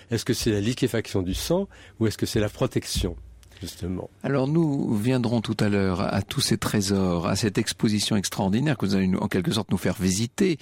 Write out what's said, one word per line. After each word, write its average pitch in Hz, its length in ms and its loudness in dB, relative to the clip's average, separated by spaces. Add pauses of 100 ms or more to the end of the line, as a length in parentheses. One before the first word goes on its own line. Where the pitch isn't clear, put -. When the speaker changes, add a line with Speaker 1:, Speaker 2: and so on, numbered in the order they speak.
(100)
Speaker 1:
Est-ce 113 140 -2
que - 80 0
c'est - 180 0
la 104 100 2
liquéfaction 113 600 -2
du 92 140 -2
sang 180 340 -2 (320)
ou 113 60 2
est-ce 104 100 0
que - 80 -2
c'est 117 160 0
la 104 80 0
protection, - 680 -2 (440)
justement ? 90 480 -8 (140)
Speaker 2:
Alors 139 260 0
nous 147 480 2
viendrons 117 460 2
tout 110 180 -2
à 107 80 4
l'heure 95 320 2
à 104 220 0
tous - 180 -4
ces - 180 2
trésors, 95 680 2
à 107 100 2
cette 101 220 0
exposition 107 580 0
extraordinaire 107 600 0
que 104 80 -2
vous 98 80 0
allez 95 120 4
nous, 92 120 2
en 104 100 -2
quelque 90 240 0
sorte 101 180 -4
nous 98 80 2
faire 90 220 0
visiter, 117 600 0